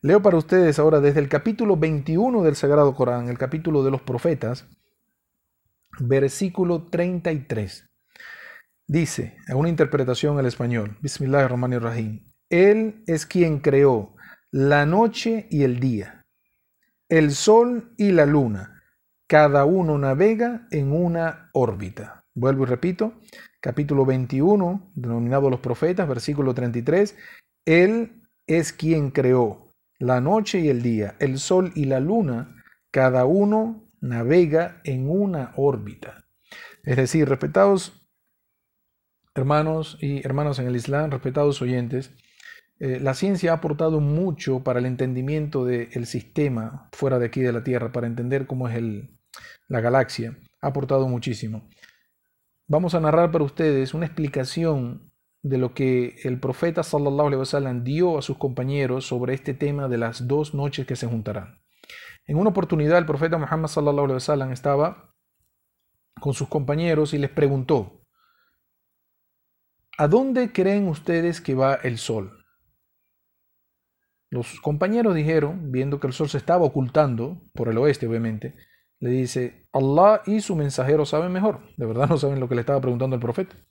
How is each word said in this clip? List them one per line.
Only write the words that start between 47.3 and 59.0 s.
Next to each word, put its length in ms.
de 120
la 100
Tierra, 280
para 160
entender 380
cómo 220
es 80
el, 420
la 140
galaxia. 560
Ha 60
aportado 400
muchísimo. 600
Vamos 280
a 40
narrar 320
para 120
ustedes 500
una 140
explicación 1040
de 140
lo 160
que 500
el 160
profeta 440
sallallahu 440
alaihi 120
wasallam 440
dio 340
a 60
sus 140
compañeros 680